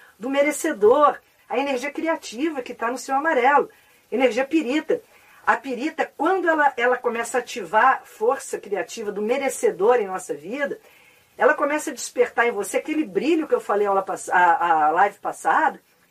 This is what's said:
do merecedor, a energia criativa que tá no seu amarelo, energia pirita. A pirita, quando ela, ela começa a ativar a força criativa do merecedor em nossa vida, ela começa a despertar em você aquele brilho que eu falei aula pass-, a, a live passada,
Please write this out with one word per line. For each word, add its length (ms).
do 100
merecedor, 920
a 100
energia 320
criativa 720
que 120
tá 160
no 80
seu 160
amarelo, 560
energia 340
pirita. 560
A 100
pirita, 600
quando 320
ela, 280
ela 200
começa 420
a 20
ativar 600
a 20
força 540
criativa 540
do 100
merecedor 800
em 80
nossa 260
vida, 460
ela 160
começa 360
a 40
despertar 540
em 20
você 280
aquele 260
brilho 420
que 80
eu 60
falei 260
aula 160
pass-, 260
a, 580
a 40
live 300
passada, 600